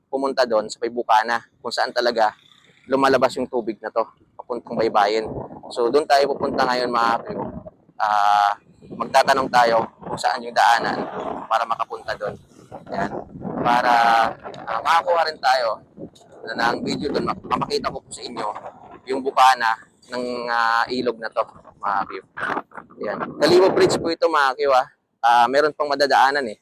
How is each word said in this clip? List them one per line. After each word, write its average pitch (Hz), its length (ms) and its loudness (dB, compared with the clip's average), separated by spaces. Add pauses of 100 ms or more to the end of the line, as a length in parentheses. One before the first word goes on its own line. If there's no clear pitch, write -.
(120)
pumunta 135 320 0
doon 110 240 2
sa - 100 -14
Paybukana, 117 640 0 (240)
kung 120 100 -8
saan 123 220 -2
talaga 117 400 2 (500)
lumalabas 131 540 2
yung 127 100 -6
tubig 113 300 -4
na 107 100 -10
to, 110 160 -2 (320)
papuntang 120 380 -10
baybayin. 107 500 2 (460)
So, 120 180 -2
doon 143 160 2
tayo 139 300 2
pupunta 135 320 -2
ngayon, 123 240 -2
mga 117 220 2 (120)
Q. - 20 -12 (680)
Ah, 104 560 2 (380)
magtatanong 131 580 2
tayo 117 380 4 (160)
kung 120 160 -8
saan 123 240 -2
yung 117 100 -12
daanan 110 460 2 (480)
para 113 160 0
makapunta 113 540 -6
doon. 101 180 -8 (540)
Ayan. 101 220 -6 (480)
Para, 120 340 2 (720)
ah, 113 160 -6
makakuha 165 480 2
rin 156 80 -10
tayo 123 460 0 (680)
na, 117 240 0
ng - 80 -6
video 139 320 -4
doon, 120 160 -4
mak-, - 160 -8
makita 135 480 -4
ko 131 80 -10
po - 80 -20
sa 120 160 -14
inyo 117 220 -8 (580)
yung 131 160 -4
bukana 127 560 4 (320)
ng, 123 400 -6
ah, 117 400 0
ilog 123 320 -4
na 110 80 -8
to, 110 160 -2 (320)
mga 101 240 -2
Q. 95 100 -8 (920)
Ayan. 101 120 -6 (200)
Kalibo 175 320 6
Bridge - 320 2
po 165 80 -4
ito, 165 160 -2
mga 143 320 2
Q, 147 40 -6 (120)
ah. 127 140 2 (340)
Ah, 120 240 6
meron 147 320 2
pang 151 80 -2
madadaanan 139 640 2
eh. 104 120 -12